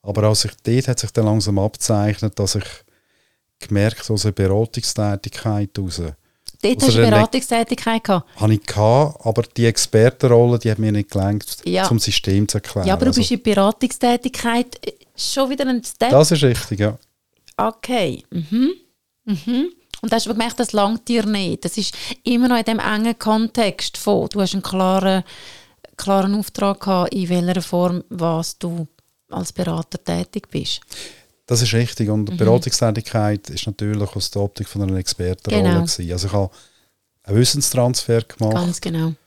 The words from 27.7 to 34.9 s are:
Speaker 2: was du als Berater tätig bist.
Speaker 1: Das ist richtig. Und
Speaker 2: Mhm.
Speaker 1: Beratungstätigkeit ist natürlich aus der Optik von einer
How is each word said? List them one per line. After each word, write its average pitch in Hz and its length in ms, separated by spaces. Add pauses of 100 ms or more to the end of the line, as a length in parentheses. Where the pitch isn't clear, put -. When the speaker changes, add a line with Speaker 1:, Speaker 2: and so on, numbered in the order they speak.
Speaker 2:
was 165 480
du 170 280 (440)
als 175 220
Berater 165 500
tätig 175 480
bist. - 300 (680)
Speaker 1:
Das 120 160
ist 110 120
richtig. 113 360
Und 107 200
Speaker 2:
Mhm. 92 60
Speaker 1:
Beratungstätigkeit 107 1120
ist - 160
natürlich 104 480
aus 98 180
der 101 100
Optik 101 260
von 101 140
einer 95 140